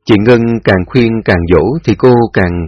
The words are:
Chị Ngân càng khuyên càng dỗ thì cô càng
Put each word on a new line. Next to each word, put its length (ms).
Chị 100
Ngân 160
càng 240
khuyên 240
càng 140
dỗ 100
thì 100
cô 180
càng 340